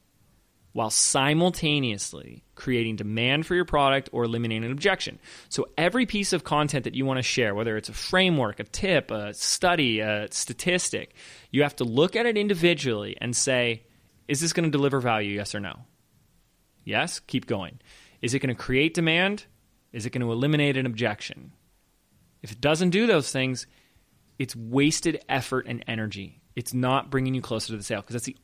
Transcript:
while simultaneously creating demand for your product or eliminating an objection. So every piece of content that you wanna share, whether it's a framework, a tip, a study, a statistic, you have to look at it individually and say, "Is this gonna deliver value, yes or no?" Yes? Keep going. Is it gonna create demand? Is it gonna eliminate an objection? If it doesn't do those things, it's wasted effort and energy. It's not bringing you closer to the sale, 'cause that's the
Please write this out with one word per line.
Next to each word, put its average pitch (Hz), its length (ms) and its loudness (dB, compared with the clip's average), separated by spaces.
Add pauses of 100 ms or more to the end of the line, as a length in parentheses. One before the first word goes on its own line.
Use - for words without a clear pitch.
(720)
while 113 160 -2
simultaneously 139 1600 0 (100)
creating 117 400 -2
demand 113 500 0
for 185 100 0
your 180 100 2
product 139 480 2
or 120 100 0
eliminating 113 400 -2
an 117 80 -4
objection. 175 480 -2 (300)
So - 180 -2 (100)
every 185 280 2
piece 202 260 -2
of 180 140 0
content 147 400 0
that 127 100 -6
you 131 100 0
wanna 131 180 0
share, 110 300 2
whether 110 220 -2
it's 107 140 -6
a 107 40 -12
framework, 170 640 2
a - 60 -8
tip, - 480 0
a 104 220 -6
study, 151 640 2
a 107 320 -2
statistic, - 800 -4 (360)
you 135 140 4
have 143 120 -2
to - 80 -2
look 123 320 2
at 233 100 0
it 226 120 0
individually 165 840 0
and 117 160 -4
say, 120 480 0 (460)
"Is 139 100 0
this 165 140 -2
gonna 165 160 2
deliver 139 320 2
value, 107 340 0
yes 101 180 -6
or 104 60 -6
no?" 98 200 -10 (1080)
Yes? 113 340 -2
Keep - 280 -4
going. 95 340 -6 (400)
Is 120 120 -2
it 139 60 0
gonna 127 160 -2
create 139 380 0
demand? 175 520 0 (460)
Is 113 140 -8
it 120 60 -8
gonna 120 200 -2
eliminate 143 460 2
an 131 80 0
objection? 110 640 -4 (920)
If 104 120 -14
it 110 80 -16
doesn't 160 300 4
do 214 160 4
those 170 220 4
things, 131 380 -2 (720)
it's 131 160 -6
wasted 139 720 2
effort 131 400 -2
and 120 180 -6
energy. 107 540 -6 (160)
It's - 180 -8
not 127 360 0
bringing 131 260 0
you 127 60 -2
closer 113 320 -4
to 110 40 -4
the 101 60 -10
sale, 101 180 -4
'cause - 120 -12
that's 117 120 -6
the 131 180 -10